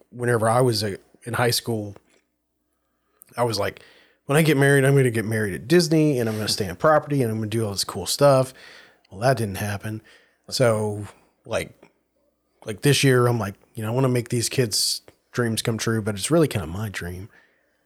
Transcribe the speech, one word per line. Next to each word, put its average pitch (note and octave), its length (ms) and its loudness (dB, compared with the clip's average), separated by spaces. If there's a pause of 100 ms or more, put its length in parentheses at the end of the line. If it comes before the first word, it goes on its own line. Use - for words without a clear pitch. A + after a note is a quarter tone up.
(100)
whenever A#2+ 380 0
I A#2 120 4
was, A2+ 240 2
uh, G2 120 -4 (280)
in A2+ 100 -8
high A#2+ 160 2
school, G#2+ 460 -4 (1400)
I A#2 80 -2
was A2 140 -2
like, G2 240 -6 (440)
"When C#3 120 2
I E3 40 6
get D3+ 140 4
married, C#3 280 4
I'm C#3 100 4
gonna B2+ 160 4
get A2 140 -2
married G#2+ 300 -2
at A2 140 -10
Disney, D#3 500 4
and A2+ 100 0
I'm A2 80 -4
gonna G#2+ 120 -4
stay G2 200 -4
on F2+ 80 -10
property, D3 460 2
and A2+ 80 0
I'm A2 80 -4
gonna A2 120 -4
do A2+ 160 -2
all G#2 60 -6
this F#2+ 120 -6
cool F2+ 220 -8
stuff." C3+ 480 2 (560)
Well, F#2+ 100 -18
that C3 160 2
didn't G2 200 -4
happen. G#2 440 -8 (480)
So, G#2+ 580 0 (380)
like, - 460 -8 (720)
like, A2 180 -10
this C#3 220 4
year, B2+ 220 4
I'm A#2+ 120 0
like, G2+ 160 -6 (200)
you A2 80 -10
know, G#2+ 60 -4
I A#2 60 -4
wanna C3 140 0
make B2 200 -2
these A#2 200 -4
kids' - 540 -2 (300)
dreams A2+ 300 -2
come A2+ 160 -2
true, A2+ 240 -2
but G#2 120 -6
it's F#2+ 160 -8
really D#3+ 180 4
kinda F#2 180 -6
my G2+ 220 -8
dream. F#2 400 -10 (580)